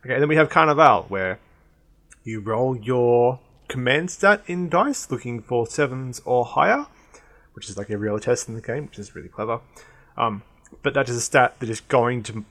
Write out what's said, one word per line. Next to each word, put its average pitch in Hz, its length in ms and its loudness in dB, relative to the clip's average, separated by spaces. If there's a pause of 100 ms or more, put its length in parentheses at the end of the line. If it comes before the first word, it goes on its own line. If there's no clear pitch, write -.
Okay, 127 80 -4
and 127 80 2
then 147 80 2
we 156 80 2
have 156 120 4
Carnival, 147 600 6
where 95 300 -4 (840)
you 110 160 -8
roll 113 380 -2
your 120 640 2 (280)
command 135 420 0
stat 202 380 4
in 175 220 -4
dice, 226 420 -2
looking 120 300 -6
for 120 260 -2
sevens 131 580 -4
or 123 200 2
higher, 208 400 0 (680)
which - 160 -18
is 95 80 -12
like 101 120 -10
every 104 200 -4
other 104 100 -2
test 120 280 -2
in 113 80 -10
the 113 60 -12
game, 135 240 -8
which - 140 -20
is 101 160 -14
really 85 140 -16
clever. 113 300 -6 (560)
Um, 110 280 -2 (380)
but 139 120 -2
that 131 160 0
is 120 80 -2
a 117 40 -4
stat 123 380 2
that 117 100 -8
is 110 120 -8
going 120 420 0
to 107 280 -12